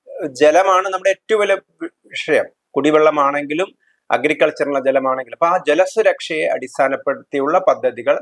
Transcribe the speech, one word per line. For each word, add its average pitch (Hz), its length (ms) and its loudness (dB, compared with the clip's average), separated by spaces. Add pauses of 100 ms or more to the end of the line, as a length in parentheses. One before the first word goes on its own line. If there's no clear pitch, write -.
(280)
ജലമാണ് 180 640 2
നമ്മുടെ 190 200 -2
ഏറ്റവും 208 320 -2
വലിയ 196 140 0
വി-, - 340 -10 (160)
വിഷയം. 131 400 -2 (300)
കുടിവെള്ളമാണെങ്കിലും 151 1000 0 (400)
agriculture-ിനുള്ള 143 640 0
ജലമാണെങ്കിലും. 131 640 -2
അപ്പൊ 170 160 2
ആ 170 100 -10
ജലസുരക്ഷയെ 175 800 0
അടിസ്ഥാനപ്പെടുത്തിയുള്ള 135 1120 -2
പദ്ധതികൾ 120 640 0